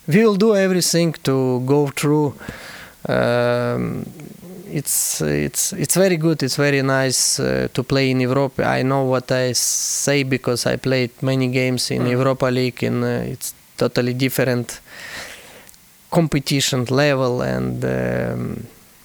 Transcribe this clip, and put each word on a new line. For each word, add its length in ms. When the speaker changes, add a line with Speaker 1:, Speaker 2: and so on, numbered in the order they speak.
Speaker 1:
we 180
will 120
do 180
everything 600
to 420
go 220
through. 460
Um, 1000
it's, 540
it's, 500
it's 220
very 220
good. 260
It's 140
very 260
nice, 580
uh, 320
to 100
play 280
in 100
Europe. 400
I 220
know 220
what 280
I 200
say 720
because 420
I 100
played 340
many 260
games 420
in 120
Speaker 2:
Mm. 80
Speaker 1:
Europa 360
League, 360
and, 220
uh, 280
it's 220
totally 380
different 680
competition 760
level, 560
and, 420
um, 840